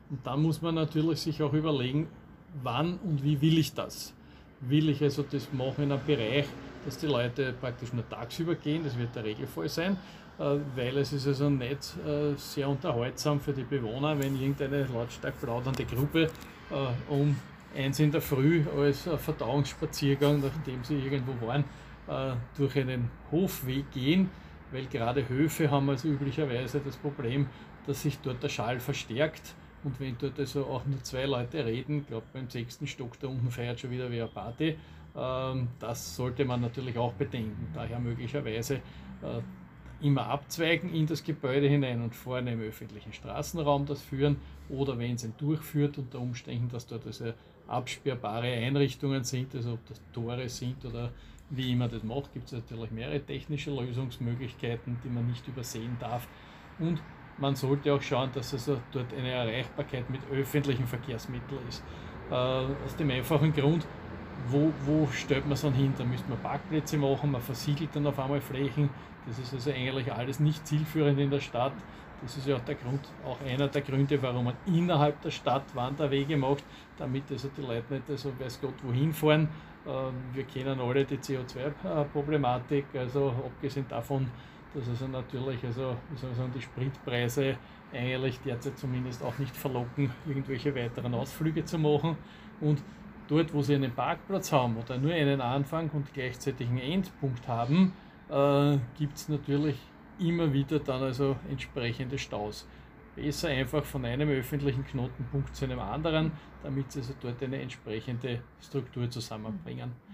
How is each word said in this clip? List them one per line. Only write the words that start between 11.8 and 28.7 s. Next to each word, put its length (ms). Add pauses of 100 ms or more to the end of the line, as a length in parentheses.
äh, 300
sehr 320
unterhaltsam 720
für 140
die 100
Bewohner, 540
wenn 200
irgendeine 460
lautstark 560
plaudernde 460
Gruppe, 420 (400)
äh, 440
um 240 (400)
eins 240
in 100
der 100
Früh 440 (120)
als, 300
äh, 100
Verdauungsspaziergang, 1200
nachdem 420
sie 160
irgendwo 480
waren, 160 (460)
äh, 260 (220)
durch 200
einen 320 (220)
Hofweg 640
gehen, 380 (420)
weil 140
gerade 420
Höfe 420
haben 180
also 200
üblicherweise 720
das 160
Problem, 500 (400)
dass 160
sich 160
dort 240
der 60
Schall 320